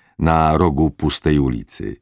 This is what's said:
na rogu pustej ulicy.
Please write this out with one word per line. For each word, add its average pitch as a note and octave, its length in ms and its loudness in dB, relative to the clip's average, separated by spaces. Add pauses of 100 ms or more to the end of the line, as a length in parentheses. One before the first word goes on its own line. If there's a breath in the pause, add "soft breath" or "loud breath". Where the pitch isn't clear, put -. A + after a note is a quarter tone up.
(200 soft breath)
na D#2+ 380 2
rogu D#2 320 2
pustej D2+ 500 -2
ulicy. A#1 640 -6